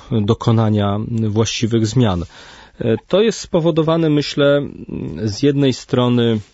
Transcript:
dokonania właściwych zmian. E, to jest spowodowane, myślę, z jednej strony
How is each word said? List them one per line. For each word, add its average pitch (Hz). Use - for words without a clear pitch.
dokonania 107
właściwych 110
zmian. 107
E, 113
to 185
jest 226
spowodowane, 160
myślę, 143
z 107
jednej 139
strony 120